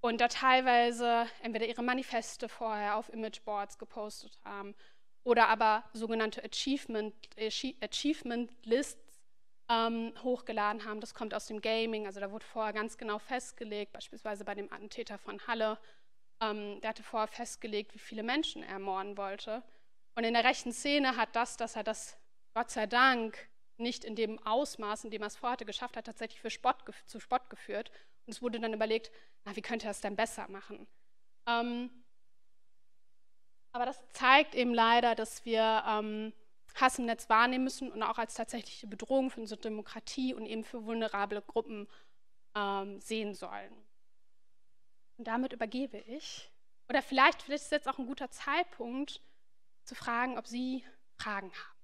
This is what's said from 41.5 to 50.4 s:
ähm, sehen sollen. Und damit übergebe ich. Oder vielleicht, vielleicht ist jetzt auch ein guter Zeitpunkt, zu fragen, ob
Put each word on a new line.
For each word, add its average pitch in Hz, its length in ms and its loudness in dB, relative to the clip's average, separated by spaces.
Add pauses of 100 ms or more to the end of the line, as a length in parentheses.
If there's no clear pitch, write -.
ähm, 196 460 -2
sehen 220 320 -4
sollen. 196 400 -10 (1400)
Und 226 100 -8
damit 247 260 2
übergebe 233 440 -2
ich. - 540 -12 (380)
Oder 262 120 4
vielleicht, 269 400 6
vielleicht 285 220 -4
ist - 80 -4
jetzt 294 160 0
auch 262 100 -2
ein 262 80 -4
guter 262 240 -8
Zeitpunkt, 277 920 -2 (640)
zu 247 100 -12
fragen, 240 420 0
ob 226 80 -8